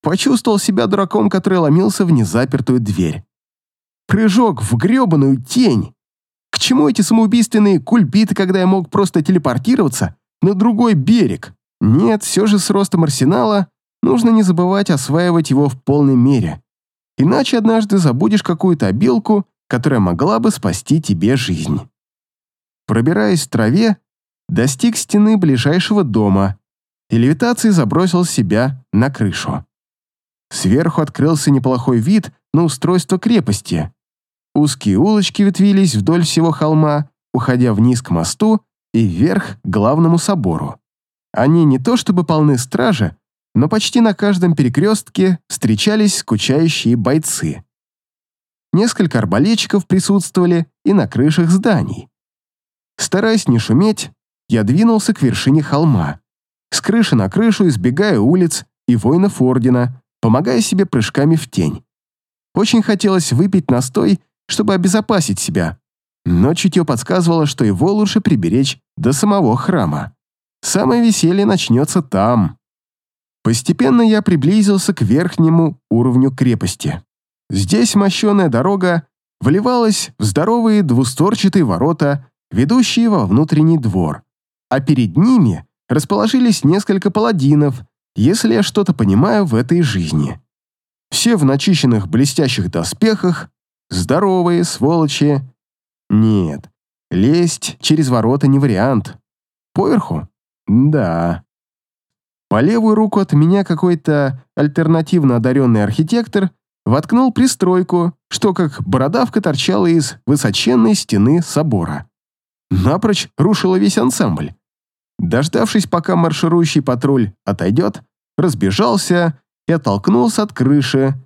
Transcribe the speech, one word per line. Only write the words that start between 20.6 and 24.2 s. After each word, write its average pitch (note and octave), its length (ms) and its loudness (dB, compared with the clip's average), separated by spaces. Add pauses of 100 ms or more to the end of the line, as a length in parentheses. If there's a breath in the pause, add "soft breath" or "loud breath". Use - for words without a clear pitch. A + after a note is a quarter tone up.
тебе G2+ 340 0
жизнь. - 440 -4 (1040)
Пробираясь F3+ 580 0
в - 60 -16
траве, F#3 480 0 (500)